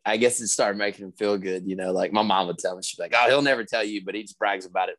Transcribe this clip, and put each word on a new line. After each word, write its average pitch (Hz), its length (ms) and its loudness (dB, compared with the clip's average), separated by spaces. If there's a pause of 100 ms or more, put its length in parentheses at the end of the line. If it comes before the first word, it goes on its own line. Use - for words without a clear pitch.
I 107 140 2
guess 120 220 4
it 110 80 -6
started 104 300 2
making 101 280 -4
him 92 60 -14
feel 104 260 0
good, 92 280 -6
you 95 100 -4
know, 92 160 -2
like, 92 200 0
my 104 100 4
mom 98 260 2
would 85 100 -6
tell 92 180 -4
me, 92 60 -16
she'd - 160 -8
be 87 60 -8
like, 85 120 -2
"Oh, 120 120 6
he'll 139 140 4
never 131 220 2
tell 110 200 -2
you, 104 200 -6
but 98 100 -8
he 104 80 -8
just - 160 -18
brags 101 280 -2
about 92 240 -2
it - 20 -6
in - 60 -16